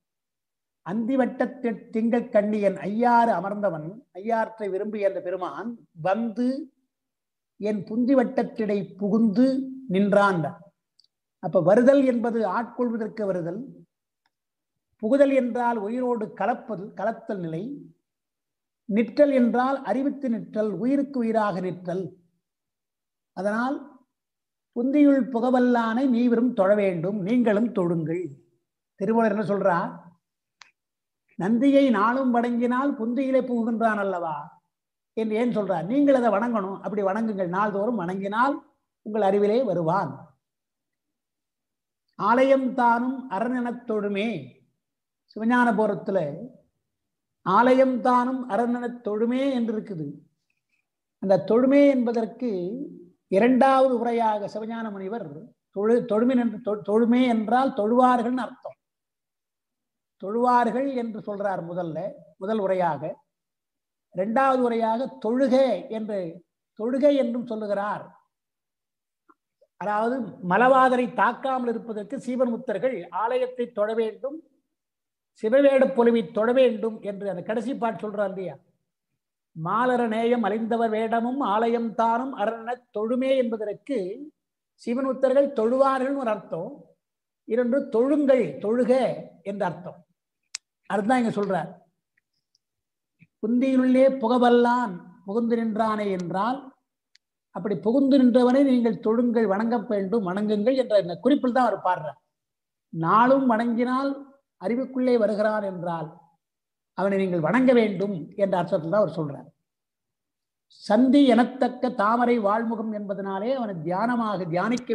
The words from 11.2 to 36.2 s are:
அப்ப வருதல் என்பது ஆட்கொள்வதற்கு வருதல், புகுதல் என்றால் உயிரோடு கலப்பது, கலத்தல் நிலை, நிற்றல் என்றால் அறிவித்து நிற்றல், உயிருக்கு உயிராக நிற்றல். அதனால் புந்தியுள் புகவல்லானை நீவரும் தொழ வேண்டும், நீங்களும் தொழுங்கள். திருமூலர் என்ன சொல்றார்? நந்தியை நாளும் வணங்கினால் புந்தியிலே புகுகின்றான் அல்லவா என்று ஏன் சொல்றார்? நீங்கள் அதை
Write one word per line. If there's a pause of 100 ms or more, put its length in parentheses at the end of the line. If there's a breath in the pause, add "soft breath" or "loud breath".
அப்ப
வருதல்
என்பது (100)
ஆட்கொள்வதற்கு
வருதல், (1400)
புகுதல்
என்றால்
உயிரோடு
கலப்பது, (100)
கலத்தல்
நிலை, (1300)
நிற்றல்
என்றால்
அறிவித்து
நிற்றல்,
உயிருக்கு
உயிராக
நிற்றல். (1300)
அதனால் (960)
புந்தியுள்
புகவல்லானை
நீவரும்
தொழ
வேண்டும்,
நீங்களும்
தொழுங்கள். (760)
திருமூலர்
என்ன
சொல்றார்? (1500)
நந்தியை
நாளும்
வணங்கினால்
புந்தியிலே
புகுகின்றான்
அல்லவா (840)
என்று
ஏன்
சொல்றார்?
நீங்கள்
அதை